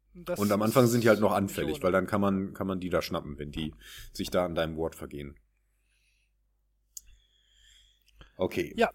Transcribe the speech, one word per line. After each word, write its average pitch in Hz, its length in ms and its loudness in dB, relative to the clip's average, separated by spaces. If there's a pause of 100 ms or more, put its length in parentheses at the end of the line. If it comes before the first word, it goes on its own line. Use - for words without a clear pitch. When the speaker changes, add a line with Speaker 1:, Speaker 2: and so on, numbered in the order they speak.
(140)
Speaker 1:
das 175 240 -6
Speaker 2:
Und 104 120 2
am 104 120 4
Anfang 117 240 6
sind 117 180 4
die 113 60 8
halt 104 100 6
noch 101 120 4
Speaker 1:
ist 92 40 0
Speaker 2:
anfällig, 98 320 -2
Speaker 1:
nicht 78 120 -2
ohne. - 40 -2
Speaker 2:
weil 90 80 4
dann 92 140 2
kann 101 160 0
man, 98 320 0
kann 98 120 -6
man 95 140 -4
die 92 80 -6
da 85 140 0
schnappen, 76 360 -6
wenn 73 120 -10
die 78 240 -6 (400)
sich 95 160 -6
da 90 160 2
an 85 80 -8
deinem 80 240 -2
Ward 80 160 -4
vergehen. 71 400 -12 (3000)
Okay, 92 400 -2
Speaker 1:
Ja. 226 180 2